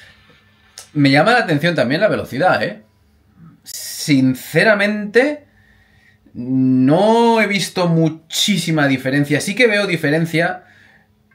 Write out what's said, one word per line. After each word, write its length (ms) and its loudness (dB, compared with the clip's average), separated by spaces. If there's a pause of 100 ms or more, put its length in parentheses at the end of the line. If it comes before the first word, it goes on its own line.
(920)
me 200 2
llama 220 4
la 40 4
atención 380 -2
también 240 -2
la 80 2
velocidad, 560 -2
¿eh? 180 -10 (800)
Sinceramente, 1800 -2 (880)
no 1040 2
he 60 0
visto 400 -2
muchísima 1000 0
diferencia. 520 0
Sí 140 -8
que 140 4
veo 180 -2
diferencia. 760 -2 (720)